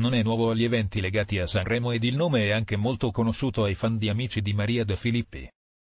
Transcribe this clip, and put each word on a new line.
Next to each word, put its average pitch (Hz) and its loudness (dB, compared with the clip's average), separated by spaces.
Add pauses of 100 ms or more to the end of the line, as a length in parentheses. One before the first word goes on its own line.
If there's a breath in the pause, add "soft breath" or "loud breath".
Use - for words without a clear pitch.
non 123 2
è 113 2
nuovo 113 2
agli 113 2
eventi 110 0
legati 101 0
a 90 0
Sanremo 117 0
ed 113 0
il 123 0
nome 143 2
è 101 2
anche 107 0
molto 113 0
conosciuto 113 0
ai 98 0
fan 113 0
di 110 0
Amici 113 -2
di 101 -2
Maria 110 0
De 101 0
Filippi. 113 -2 (360)